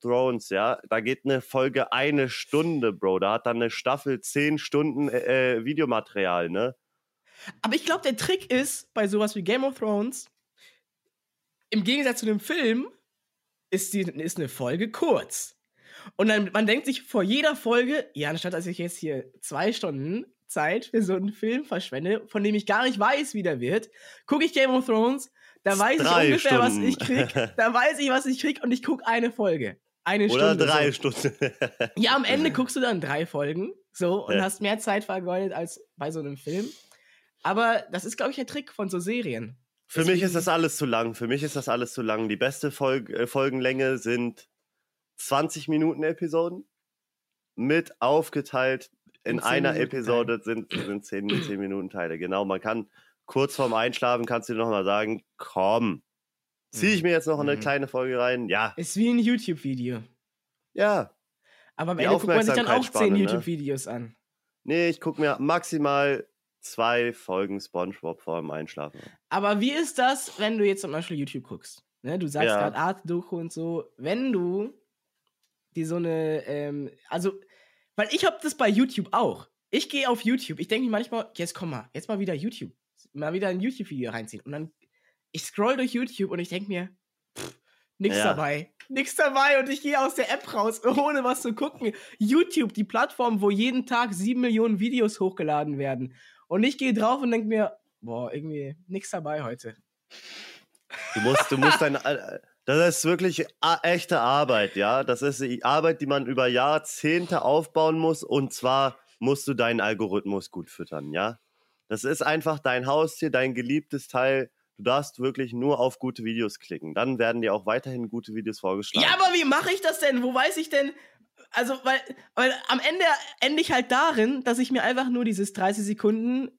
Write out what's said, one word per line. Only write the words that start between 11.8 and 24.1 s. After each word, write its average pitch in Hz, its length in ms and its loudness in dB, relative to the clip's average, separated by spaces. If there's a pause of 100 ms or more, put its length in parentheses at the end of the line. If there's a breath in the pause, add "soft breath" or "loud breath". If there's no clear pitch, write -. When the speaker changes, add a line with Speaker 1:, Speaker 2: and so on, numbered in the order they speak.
Speaker 2:
Gegensatz 254 360 2
zu 220 60 -4
einem 214 140 2
Film, 277 480 0 (840)
ist 185 240 -2
die, 196 80 0
ist 160 360 -6
eine 147 100 -4
Folge 160 420 -4
kurz. - 640 -4 (600 loud breath)
Und 208 120 2
dann, 208 240 2
man 220 140 2
denkt 233 200 2
sich 262 160 -4
vor 220 200 0
jeder 277 340 2
Folge, 247 580 0
"Ja, 147 160 -2
anstatt 165 240 -4
dass 170 120 -6
ich 175 120 -6
jetzt 175 180 -6
hier 135 440 -6
zwei 170 320 -2
Stunden 175 540 -6 (200)
Zeit 175 400 -2
für 226 160 2
so 185 120 0
einen 190 180 -2
Film 233 320 -2
verschwende, 185 640 -4
von 208 160 -2
dem 214 100 2
ich 208 120 -2
gar 214 180 2
nicht 254 140 0
weiß, 269 360 0
wie 214 80 -4
der 156 180 -2
wird, 165 300 -2 (360 loud breath)